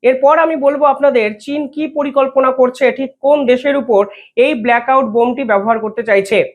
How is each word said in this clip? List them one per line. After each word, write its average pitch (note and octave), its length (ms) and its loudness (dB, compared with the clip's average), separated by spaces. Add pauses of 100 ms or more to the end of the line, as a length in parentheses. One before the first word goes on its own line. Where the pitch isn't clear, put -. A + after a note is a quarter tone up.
এরপর C4 320 4 (100)
আমি D#4+ 100 -2 (100)
বলবো C#4+ 200 0
আপনাদের C#4 420 2 (160)
চীন C#4+ 240 -6
কি D4+ 160 -8 (140)
পরিকল্পনা C4+ 540 0
করছে, B3+ 400 0
ঠিক C4 180 -6 (100)
কোন C#4+ 260 2
দেশের B3+ 320 0
উপর A#3+ 240 0 (340)
এই C4 180 2 (100)
ব্ল্যাকআউট B3 500 0
বোমটি B3 300 0
ব্যবহার A3 360 0
করতে G#3+ 240 -8
চাইছে। G3+ 340 0 (180)